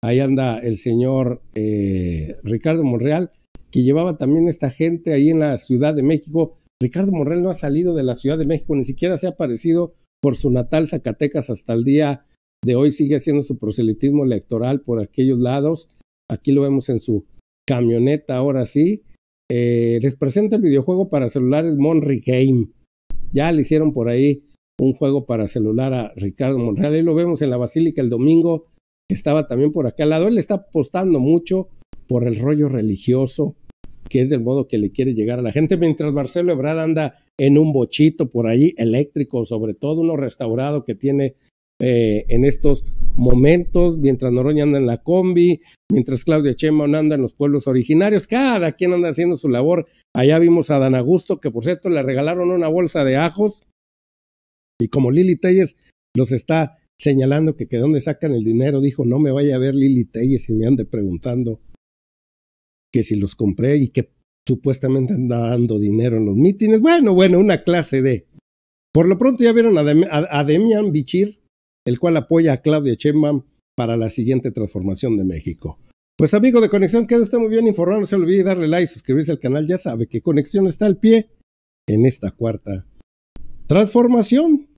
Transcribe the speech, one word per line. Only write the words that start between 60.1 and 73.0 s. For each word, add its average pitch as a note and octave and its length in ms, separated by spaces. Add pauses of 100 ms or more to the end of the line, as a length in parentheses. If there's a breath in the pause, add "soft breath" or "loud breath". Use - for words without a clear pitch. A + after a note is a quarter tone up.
y A2+ 40
me A2 140
ande A#2+ 180
preguntando A2+ 760 (1300)
que A2+ 120
si G#2+ 120
los G2 200
compré A#2+ 400
y C#3 120
que - 220 (360)
supuestamente C3 680
anda A#2+ 360
dando A#2 280
dinero A2 380
en A2 100
los G2+ 100
mítines". G3+ 440
Bueno, C#4+ 340
bueno, F3+ 240
una F#3+ 240
clase E3 400
de... B2+ 240 (640)
Por E3 140
lo F#3 120
pronto B3 260
ya A#3 80
vieron A3+ 260
a D3+ 40
Dem-, D3+ 280
a, D3+ 280
a D3 60
Demian G#3 460
Bichir, F3 500 (460)
el B2 140
cual E3+ 160
apoya D#3+ 360
a B2+ 80
Claudia D3 340
Sheinbaum D3 500 (320)